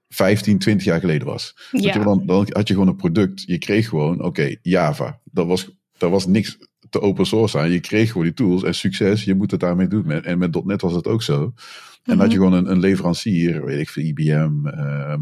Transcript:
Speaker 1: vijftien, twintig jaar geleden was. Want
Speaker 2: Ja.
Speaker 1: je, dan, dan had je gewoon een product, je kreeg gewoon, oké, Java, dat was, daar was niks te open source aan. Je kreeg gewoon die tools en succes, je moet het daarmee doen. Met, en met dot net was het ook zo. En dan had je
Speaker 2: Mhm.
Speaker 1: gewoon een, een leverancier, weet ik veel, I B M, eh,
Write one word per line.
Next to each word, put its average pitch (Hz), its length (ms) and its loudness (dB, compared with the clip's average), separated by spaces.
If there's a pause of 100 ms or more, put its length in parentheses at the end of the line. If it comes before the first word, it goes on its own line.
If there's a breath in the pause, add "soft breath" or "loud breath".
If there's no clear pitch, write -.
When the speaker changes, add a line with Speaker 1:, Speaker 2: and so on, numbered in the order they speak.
Speaker 1:
vijftien, 101 500 2
twintig 104 280 0
jaar 85 140 2
geleden 78 260 0
was. - 300 -10 (140 loud breath)
Want 202 140 -2
Speaker 2:
Ja. 202 80 2
Speaker 1:
je, 104 120 0
dan, 98 220 2
dan 95 260 2
had 104 160 0
je 101 60 2
gewoon 95 140 4
een 87 80 0
product, 95 500 0
je 87 120 -2
kreeg 110 300 0
gewoon, 78 340 -2
oké, 76 400 -2
Java, 80 640 0
dat 87 220 -4
was, 90 240 -2 (280)
daar 87 120 0
was 92 160 0
niks 101 320 0 (320)
te - 100 -2
open 95 260 2
source 110 320 0
aan. 80 120 2
Je 87 100 2
kreeg 110 280 0
gewoon 95 180 -2
die 82 80 -2
tools 92 280 2
en 87 120 -2
succes, 101 500 0
je 98 100 0
moet 98 160 0
het 90 100 -2
daarmee 90 260 0
doen. 92 200 -2
Met, 78 180 -4
en 87 140 -2
met 90 140 0
dot 85 120 -2
net 95 160 -4
was 85 140 -2
het 87 120 -2
ook 113 160 0
zo. 71 200 0
En 120 100 -4 (520 loud breath)
dan - 140 0
had - 140 4
je 95 60 2
Speaker 2:
Mhm. 95 100 6
Speaker 1:
gewoon 92 160 4
een, 92 60 -4
een 95 100 2
leverancier, 87 840 0
weet 71 160 -4
ik 78 80 -6
veel, 76 160 -8
I 78 80 -2
B 71 60 -8
M, 76 480 0
eh, 71 560 -6